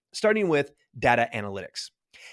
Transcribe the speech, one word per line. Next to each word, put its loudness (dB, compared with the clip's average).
starting 0
with 2
data 4
analytics. -10